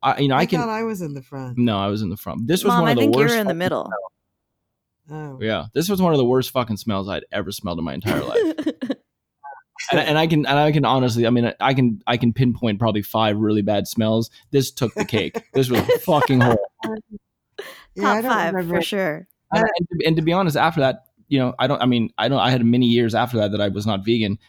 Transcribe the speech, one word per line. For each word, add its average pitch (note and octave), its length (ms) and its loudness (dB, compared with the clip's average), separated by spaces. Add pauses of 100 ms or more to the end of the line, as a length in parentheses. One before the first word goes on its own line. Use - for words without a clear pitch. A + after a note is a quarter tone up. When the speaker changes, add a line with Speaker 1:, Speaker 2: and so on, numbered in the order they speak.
Speaker 1:
I, C#3 180 0
you C#3+ 100 2
know, C3+ 60 2
I C3+ 40 4
Speaker 2:
I E3 80 2
Speaker 1:
can F#3 140 0
Speaker 2:
thought A#3 80 -2
I A3 140 -4
was G#3+ 200 -6
in D3 100 -8
the C#3 80 -10
front. B2+ 380 -10
Speaker 1:
No, A2+ 180 2
I G2 120 -2
was G#2 120 -4
in G2+ 80 -4
the G2 80 -8
front. G#2+ 300 -10
This F3 160 -2
was G3+ 80 2
Speaker 3:
Mom, A#3+ 100 4
Speaker 1:
one - 80 2
of - 20 4
Speaker 3:
I - 40 4
Speaker 1:
the - 60 2
Speaker 3:
think A2+ 140 4
you C3+ 60 4
Speaker 1:
worst A#3 140 4
Speaker 3:
were A3+ 40 2
in G#3 60 -2
the - 60 -2
Speaker 1:
fucking - 80 -4
Speaker 3:
middle. E3+ 320 -4 (1160)
Speaker 1:
smells. D3 340 -12
Speaker 2:
Oh. - 40 -8
Speaker 1:
Yeah, G2+ 200 -4 (100)
this E3+ 140 -2
was F#3+ 120 -2
one E3+ 120 2
of D3 40 4
the C3 80 4
worst B2+ 240 2
fucking A2+ 280 -2
smells G2 300 -4
I'd F2 240 -6
ever G2 200 -6
smelled F2 260 -6
in E2+ 80 -6
my D2 80 -6
entire D2+ 300 -4
life. D#4+ 320 -2 (160)
Speaker 3:
<laughs> - 40 -8 (1160)
Speaker 1:
And, F3 80 2
and D3+ 180 0
I D#3+ 100 2
can, D#3 180 2
and C#3 140 2
I D3+ 120 4
can D3 140 2
honestly, A#2 400 2
I A2+ 60 4
mean, A#2 280 2
I C3+ 140 2
can, B2 320 2
I A#2+ 100 0
can A#2 180 2
pinpoint A#2 460 0
probably G#2+ 220 0
five G#2+ 360 0
really G#2+ 260 2
bad G2+ 240 0
smells. A2+ 420 0 (220)
This C#3 200 2
took A#2 220 -4
the G#3 100 2
cake. G#2+ 400 -2 (100)
This C3 180 2
was A2+ 100 2
Speaker 3:
<laughs> A#4+ 220 2
Speaker 1:
fucking C#3+ 360 4
horrible. B2 220 4 (1300)
Speaker 2:
Yeah, G3+ 160 0
I A3 100 0
Speaker 3:
Top - 0 -
Speaker 2:
don't B3+ 100 -2
Speaker 3:
five, F3+ 220 0
Speaker 2:
remember. F3 220 -2
Speaker 3:
for F3 80 0
sure. F3+ 440 -4 (240)
Speaker 1:
And, G#3+ 120 2 (280)
and, E3 140 -4
and D#3+ 120 2
to E3 40 0
be D#3+ 120 2
honest, F3+ 220 2
after D3+ 260 2
that, C3 240 0 (240)
you C#3 100 2
know, B2+ 180 0
I B2 100 0
don't, C#3 140 0
I B2 60 2
mean, A#2+ 300 2
I A2 120 0
don't, C3+ 100 2
I A2+ 120 2
had B2+ 120 2
many B2 220 4
years A#2 300 2
after A#2+ 220 0
that G#2 160 0
that G#2+ 60 -2
I G#2 100 0
was G2+ 180 -4
not G2 180 -4
vegan. A2 320 0 (120)